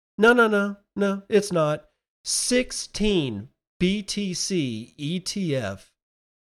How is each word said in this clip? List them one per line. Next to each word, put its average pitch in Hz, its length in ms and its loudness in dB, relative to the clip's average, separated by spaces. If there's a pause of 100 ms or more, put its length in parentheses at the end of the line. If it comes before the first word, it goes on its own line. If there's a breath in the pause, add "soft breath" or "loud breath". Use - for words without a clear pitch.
(180)
No, 220 140 8
no, 240 160 6
no, 202 300 0 (180)
no, 196 320 -2
it's 202 240 2
not. 151 380 0 (340)
Sixteen 180 1300 -2 (280)
B 190 240 0
T 196 320 -6
C 127 640 -4
E 156 240 -6
T 180 340 -4
F 98 380 -6 (580)